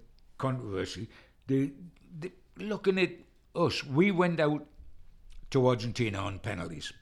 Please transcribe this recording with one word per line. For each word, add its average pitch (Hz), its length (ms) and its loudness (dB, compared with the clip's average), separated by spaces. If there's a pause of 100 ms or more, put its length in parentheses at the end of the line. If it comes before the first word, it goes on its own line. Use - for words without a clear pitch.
(380)
controversy. 110 680 -4 (380)
The, 135 240 2 (480)
the, 170 140 -10 (240)
looking 196 420 2
at 180 120 4 (440)
us, 170 300 2
we 147 260 6
went 175 300 2
out 151 260 2 (840)
to 127 180 4
Argentina 113 500 0
on 98 200 -6
penalties. - 520 -8 (120)